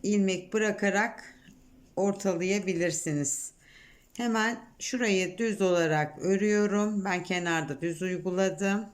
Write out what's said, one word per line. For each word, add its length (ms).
ilmek 500
bırakarak 800
ortalayabilirsiniz. 1600
Hemen 420
şurayı 580
düz 240
olarak 580
örüyorum. 880
Ben 180
kenarda 580
düz 200
uyguladım. 920